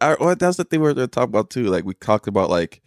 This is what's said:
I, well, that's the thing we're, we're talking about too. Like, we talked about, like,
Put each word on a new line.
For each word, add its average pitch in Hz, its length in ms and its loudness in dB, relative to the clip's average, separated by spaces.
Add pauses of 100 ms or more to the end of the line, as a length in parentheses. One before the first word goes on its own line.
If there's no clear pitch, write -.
I, 156 180 2
well, 175 160 2
that's 180 220 0
the 180 80 -4
thing 160 160 -2
we're, 151 120 2
we're 127 140 -2
talking 123 220 -2
about 107 200 0
too. 120 180 -2
Like, 90 180 0
we 95 80 -6
talked - 340 -2
about, 98 220 0
like, 85 380 -2